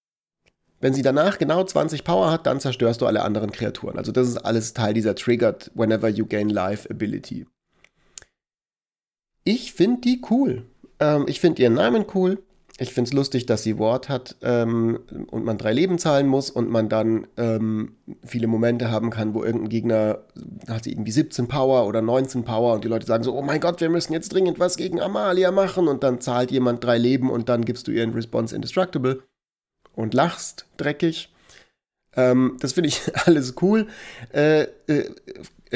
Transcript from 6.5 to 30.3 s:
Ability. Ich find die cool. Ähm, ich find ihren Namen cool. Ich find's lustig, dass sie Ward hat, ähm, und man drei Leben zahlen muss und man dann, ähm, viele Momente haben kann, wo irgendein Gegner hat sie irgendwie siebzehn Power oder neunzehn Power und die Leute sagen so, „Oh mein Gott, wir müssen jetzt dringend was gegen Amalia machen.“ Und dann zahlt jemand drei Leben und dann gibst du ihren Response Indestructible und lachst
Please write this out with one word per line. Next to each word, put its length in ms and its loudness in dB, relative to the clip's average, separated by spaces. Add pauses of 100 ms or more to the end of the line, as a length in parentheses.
Ability. 560 -8 (2000)
Ich 300 -2
find 320 2
die 240 0
cool. 340 0 (360)
Ähm, 280 2
ich 100 -4
find 200 4
ihren 160 6
Namen 400 2
cool. 280 0 (360)
Ich 160 -6
find's 180 0
lustig, 320 0
dass 180 0
sie 160 -2
Ward 300 0
hat, 320 -6
ähm, 600 0 (300)
und 140 -6
man 140 -2
drei 160 0
Leben 240 2
zahlen 280 2
muss 240 0
und 200 -2
man 180 2
dann, 380 0 (100)
ähm, 600 -2 (280)
viele 220 -2
Momente 440 2
haben 200 0
kann, 240 -2
wo 100 -2
irgendein 240 -2
Gegner 560 0 (420)
hat 180 -6
sie 80 -8
irgendwie 200 -6
siebzehn 360 0
Power 380 4
oder 140 0
neunzehn 440 0
Power 280 2
und 100 0
die 60 -4
Leute 160 -2
sagen 200 0
so, 120 -2
„Oh 60 -4
mein 180 -2
Gott, 220 -2
wir 80 2
müssen 240 0
jetzt 180 -6
dringend 260 2
was 200 0
gegen 240 -4
Amalia 500 2
machen.“ 340 2
Und 160 0
dann 200 0
zahlt 280 0
jemand 320 0
drei 140 2
Leben 340 2
und 200 -2
dann 160 0
gibst 220 -6
du 40 -2
ihren 220 0
Response 420 -4
Indestructible 640 -2 (720)
und 220 -4
lachst 520 -2 (120)